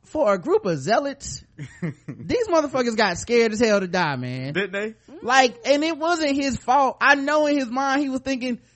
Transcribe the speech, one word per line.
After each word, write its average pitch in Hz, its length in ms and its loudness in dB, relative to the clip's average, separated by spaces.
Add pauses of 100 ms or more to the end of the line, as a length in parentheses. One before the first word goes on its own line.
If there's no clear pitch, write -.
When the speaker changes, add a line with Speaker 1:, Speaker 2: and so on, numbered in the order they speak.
Speaker 1:
for 254 300 0
a 196 40 0
group 349 280 0
of 170 140 0
zealots, 262 720 -2
Speaker 2:
<laughs> - 320 -16 (260)
Speaker 1:
these 170 400 -4
motherfuckers 262 500 0
got 196 200 2
scared 233 360 2
as 208 60 -4
hell 214 200 4
to 190 80 -4
die, 170 300 -2
man. 127 360 -6
Speaker 2:
Didn't 185 200 -2
they? 214 220 -6 (260)
Speaker 1:
Like, 254 440 2
and 285 180 4
it 320 140 -2
wasn't 311 380 0
his 277 220 -2
fault. 262 420 2
I 269 160 4
know 294 320 2
in 294 100 2
his 262 120 -2
mind 269 320 0
he 285 80 -2
was 262 100 -4
thinking, 254 400 -4 (160)